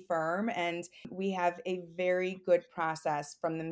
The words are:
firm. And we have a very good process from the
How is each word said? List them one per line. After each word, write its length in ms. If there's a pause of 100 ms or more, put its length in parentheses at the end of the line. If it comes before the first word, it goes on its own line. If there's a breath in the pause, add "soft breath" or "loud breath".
firm. 420 (180)
And 140 (280 loud breath)
we 220
have 320
a 200 (120)
very 480
good 200 (120)
process 640
from 180
the 140